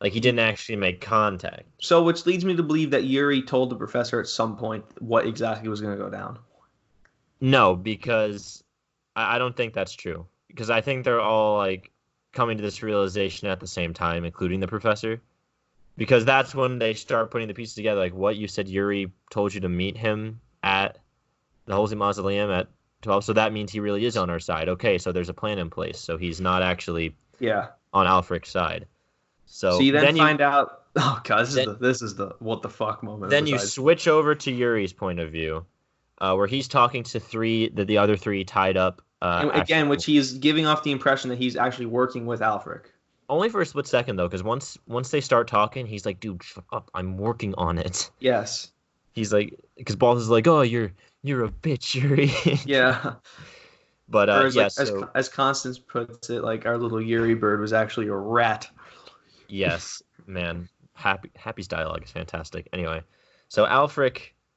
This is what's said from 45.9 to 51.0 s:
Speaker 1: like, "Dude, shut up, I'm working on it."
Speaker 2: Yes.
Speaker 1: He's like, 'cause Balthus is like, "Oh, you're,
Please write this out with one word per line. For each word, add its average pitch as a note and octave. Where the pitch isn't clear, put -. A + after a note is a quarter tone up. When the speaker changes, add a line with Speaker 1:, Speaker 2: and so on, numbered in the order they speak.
Speaker 1:
like, F#2+
"Dude, G2
shut -
up, -
I'm F#2
working G#2+
on E2+
it." -
Speaker 2:
Yes. -
Speaker 1:
He's G#2+
like, G#2
'cause G#2
Balthus A#2+
is A2
like, A2+
"Oh, D#3
you're, A#2